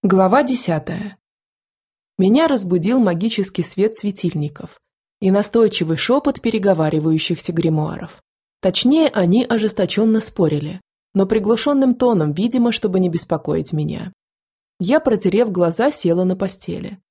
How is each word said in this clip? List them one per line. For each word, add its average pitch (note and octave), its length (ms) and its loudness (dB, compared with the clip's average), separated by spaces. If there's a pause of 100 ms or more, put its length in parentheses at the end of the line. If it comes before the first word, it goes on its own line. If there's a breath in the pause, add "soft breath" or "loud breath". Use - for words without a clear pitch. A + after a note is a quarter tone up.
Глава F#3+ 380 4
десятая. F3+ 720 -4 (1000)
Меня B3 320 4
разбудил G3 500 0
магический F#3+ 640 0
свет G#3+ 320 -2
светильников - 880 -6 (400)
и F#3+ 100 2
настойчивый G3+ 640 2
шепот C4+ 460 0
переговаривающихся D#3+ 1120 0
гримуаров. D#3+ 680 -4 (380)
Точнее, C#4 480 2
они G3 380 2
ожесточенно A3 720 0
спорили, D#3 640 -2 (320)
но G3 120 2
приглушённым A#3 720 2
тоном, F#3+ 380 0
видимо, A#3 400 0
чтобы F#3+ 260 -2
не F#3 80 0
беспокоить D#3+ 640 -4
меня. D#3 400 -6 (640)
Я, A3+ 220 2
протерев G#3+ 540 0
глаза, F3 360 0
села F3+ 360 0
на F#3 100 0
постели. F#3+ 640 -8 (120)